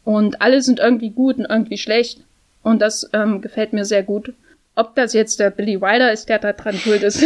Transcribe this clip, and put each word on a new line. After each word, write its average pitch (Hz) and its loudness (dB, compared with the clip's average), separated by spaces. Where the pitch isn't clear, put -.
Und 214 0
alle 262 4
sind 254 2
irgendwie 233 0
gut 254 0
und 233 -4
irgendwie 220 -2
schlecht. 233 -2
Und 220 2
das, 214 -2
ähm, 208 0
gefällt 220 -6
mir 208 -4
sehr 202 0
gut. 208 -6
Ob 226 -2
das 240 0
jetzt 220 0
der 202 2
Billy 202 -4
Wilder 226 2
ist, 220 -6
der 220 0
da 208 -4
dran 202 -8
schuld 208 0
ist, 208 0